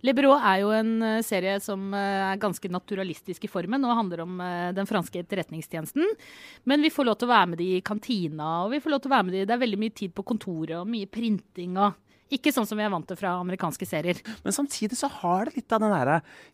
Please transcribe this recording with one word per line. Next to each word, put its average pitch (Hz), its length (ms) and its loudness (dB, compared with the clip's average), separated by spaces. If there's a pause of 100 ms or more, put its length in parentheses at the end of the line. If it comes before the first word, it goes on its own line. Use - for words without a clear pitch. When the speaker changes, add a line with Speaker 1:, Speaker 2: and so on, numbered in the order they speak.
Speaker 1:
Le 262 100 4
Byrå 277 240 8
er 196 240 4
jo 208 100 2
en, 220 320 2
eh, 220 180 2
serie 196 380 0
som, 196 340 -6
eh, 196 400 0
er 196 40 -4
ganske 202 320 -4
naturalistisk 185 760 -6
i 208 40 -8
formen, 202 360 -2
og 240 140 2
handler 180 240 -2
om, 180 200 -8
eh, 180 300 -4
den 196 140 -2
franske 185 380 -2
etterretningstjenesten. 170 840 -4 (600)
Men 294 160 4
vi 311 80 4
får 277 160 0
lov 214 120 2
til 247 100 -2
å 247 60 2
være 185 160 6
med 165 80 -4
de 180 200 0
i 185 40 0
kantina, 170 840 -2
og 220 60 -2
vi 294 80 -2
får 302 120 -2
lov 277 100 0
til 269 100 -6
å 269 60 6
være 196 80 4
med 180 80 -4
de, 196 120 0
det 196 100 -4
er 247 100 0
veldig 202 140 -2
mye 220 160 -2
tid 190 180 -6
på 196 100 -8
kontoret, 165 580 -4
og 190 60 -6
mye 214 200 -4
printing, 190 720 -4
og... 202 180 4 (360)
Ikke 285 220 2
sånn 214 140 2
som 214 100 -4
vi 208 60 0
er 208 80 2
vant 170 160 -2
til 170 100 -6
fra 180 220 0
amerikanske 180 480 -4
serier. 175 340 0 (220)
Speaker 2:
Men 196 100 0
samtidig 247 440 -2
så 277 120 -2
har 185 360 0
det 311 100 -8
litt - 180 -6
av 220 60 2
den 214 120 4
der 151 300 4 (320)